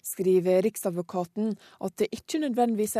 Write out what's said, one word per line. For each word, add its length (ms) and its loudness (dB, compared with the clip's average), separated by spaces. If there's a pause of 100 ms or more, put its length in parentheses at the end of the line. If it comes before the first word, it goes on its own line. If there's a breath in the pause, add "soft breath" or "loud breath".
skriver 640 2
Riksadvokaten 880 -4 (260 soft breath)
at 160 -6
det 160 0
ikke 300 -6
nødvendigvis 560 0